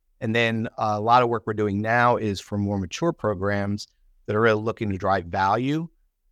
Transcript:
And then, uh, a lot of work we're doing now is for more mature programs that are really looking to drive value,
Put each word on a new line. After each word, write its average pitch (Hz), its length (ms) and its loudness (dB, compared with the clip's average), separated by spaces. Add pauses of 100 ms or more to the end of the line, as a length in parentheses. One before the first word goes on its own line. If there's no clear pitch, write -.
(220)
And 110 120 -2
then, 113 440 0
uh, 107 180 -2
a 104 60 -4
lot 117 200 6
of 120 60 4
work 117 180 -2
we're 110 80 -2
doing 104 280 0
now 120 340 4
is 101 240 -2
for - 180 -8
more 101 200 -2
mature 127 340 -4
programs 101 800 -2 (360)
that 104 120 -2
are 107 40 2
really 110 200 4
looking 110 280 -4
to 95 80 -4
drive 95 280 0
value, 120 640 0 (420)